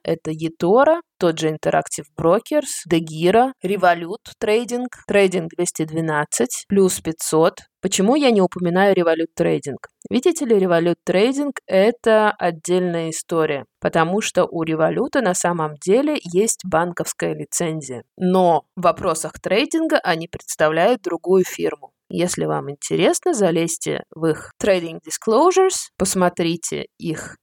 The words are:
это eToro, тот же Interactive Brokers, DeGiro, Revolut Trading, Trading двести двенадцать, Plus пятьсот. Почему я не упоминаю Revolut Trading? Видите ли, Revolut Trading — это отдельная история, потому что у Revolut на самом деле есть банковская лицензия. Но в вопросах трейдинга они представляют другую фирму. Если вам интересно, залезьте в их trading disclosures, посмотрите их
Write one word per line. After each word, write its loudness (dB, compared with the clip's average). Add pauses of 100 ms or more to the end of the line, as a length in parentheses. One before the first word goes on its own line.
это -4
eToro, 2 (180)
тот 0
же 0
Interactive -2 (140)
Brokers, 0
DeGiro, 2 (120)
Revolut 0 (200)
Trading, -2 (240)
Trading 2
двести -2
двенадцать, -2
Plus 2
пятьсот. 0 (200)
Почему 2
я 4
не 4
упоминаю 2
Revolut 0
Trading? -2 (300)
Видите 0
ли, 4
Revolut 2 (120)
Trading — 0 (120)
это 4
отдельная -2
история, -2 (160)
потому 0
что 0
у -4
Revolut 0
на 2
самом -2 (100)
деле 2
есть -2
банковская -2
лицензия. -8 (140)
Но 2 (100)
в -10
вопросах -2
трейдинга 0
они -2
представляют 0
другую 2
фирму. -8 (180)
Если -2
вам -4
интересно, 0
залезьте -2 (100)
в -2
их -4 (100)
trading 0
disclosures, 2
посмотрите -2 (120)
их -10